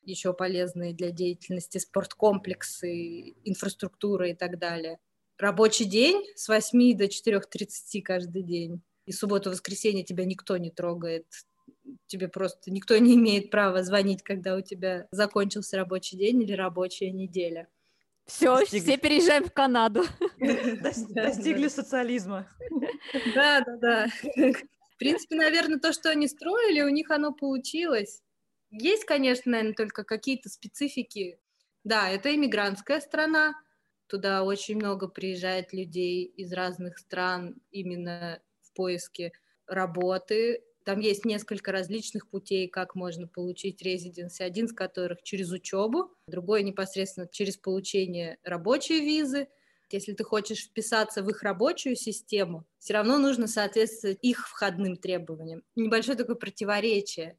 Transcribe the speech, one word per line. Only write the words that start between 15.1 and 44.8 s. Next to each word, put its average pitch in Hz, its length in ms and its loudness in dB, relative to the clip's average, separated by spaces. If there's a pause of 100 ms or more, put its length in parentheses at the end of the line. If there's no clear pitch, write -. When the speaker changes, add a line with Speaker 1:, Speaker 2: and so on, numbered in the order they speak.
Speaker 1:
закончился 202 680 0
рабочий 185 400 -4
день 233 260 4
или 202 100 -2
рабочая 185 580 -2
неделя. 175 560 -6 (600)
Speaker 2:
Всё, 254 340 4
Speaker 3:
Достигли. 214 260 2
Speaker 2:
все 277 120 6
переезжаем 302 460 6
в - 80 -8
Канаду. 240 520 4 (160)
Speaker 3:
<laughs> 349 200 -2
Дос-, 240 680 0
Speaker 1:
Да, 220 160 -2
Speaker 3:
достигли 269 400 2
Speaker 1:
да. 294 60 2
Speaker 3:
социализма. 240 760 -2 (880)
Speaker 1:
Да, 285 320 6
да, 240 140 -8
да. 233 260 4 (880)
В - 40 -20
принципе, 311 360 -2
наверное, 311 460 2
то, 320 120 2
что - 180 0
они 294 180 2
строили, 349 540 2
у 285 60 4
них 302 220 0
оно 294 220 2
получилось. 269 880 -2 (480)
Есть, 330 340 0
конечно, 254 460 2
наверное, 220 240 2
только 214 300 -6
какие-то 233 440 -4
специфики. 214 920 -8 (460)
Да, 208 240 2
это 196 260 0
иммигрантская 220 640 0
страна. 311 540 2 (520)
Туда 196 380 0
очень 196 320 -2
много 196 320 -2
приезжает 185 640 -4
людей 180 520 -2
из 180 280 -12
разных 180 460 -6
стран 180 580 -4 (160)
именно 175 680 -8 (220)
в - 120 -20
поиске 175 580 -6 (340)
работы. 185 960 -2 (220)
Там 196 160 -2
есть 208 260 0
несколько 208 440 -4
различных 190 580 -6
путей, 190 380 -4
как 185 280 -6
можно 175 340 -8
получить 180 540 -8
резиденси. 180 600 -6
Один 185 240 -2
из 233 60 -6
которых 180 500 -6